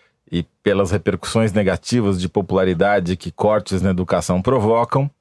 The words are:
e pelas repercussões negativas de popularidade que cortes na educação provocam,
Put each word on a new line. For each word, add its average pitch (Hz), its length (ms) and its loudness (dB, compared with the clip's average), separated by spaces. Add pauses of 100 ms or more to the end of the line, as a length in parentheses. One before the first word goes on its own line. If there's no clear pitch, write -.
(320)
e 87 120 -2 (200)
pelas 98 280 2
repercussões 104 600 -2
negativas 98 680 0
de 90 100 -4
popularidade 92 880 0
que - 140 -12
cortes 104 500 0
na 95 100 0
educação 90 500 -2
provocam, 120 680 0 (120)